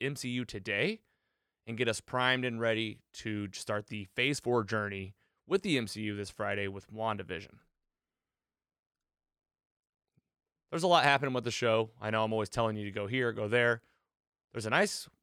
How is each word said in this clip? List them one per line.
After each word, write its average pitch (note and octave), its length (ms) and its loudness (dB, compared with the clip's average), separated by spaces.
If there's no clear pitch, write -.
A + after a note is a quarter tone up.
M C#3 160 -4
C - 140 -6
U B2 140 -2
today, A2 560 -2
and A#2 100 -8
get A#2 120 0
us A2 120 0
primed B2+ 440 2
and A#2 160 -4
ready A2+ 380 0
to G#2 380 -4
start G#2 360 -6
the G#2 180 -8
Phase C3+ 240 0
Four A#2+ 240 2
journey G2+ 500 -4
with F#3+ 160 0
the E3+ 140 2
M A#2 100 0
C G#2 160 -8
U G#2 140 -4
this G2+ 140 -6
Friday G2+ 380 -2
with G2 240 -12
WandaVision. G#2 640 -6
There's E3 140 -2
a F#3+ 40 4
lot E3 160 8
happening C#3 300 4
with B2 100 0
the A#2 60 -2
show. A2+ 400 2
I G#2+ 100 -4
know A2 140 2
I'm A2 80 0
always A2 160 0
telling A2 280 0
you G#2 80 -6
to G2+ 80 -8
go G#2 140 -4
here, A#2+ 260 0
go A2 160 -4
there. A#2+ 340 4
There's A2 140 -6
a A2 40 -2
nice F3+ 380 2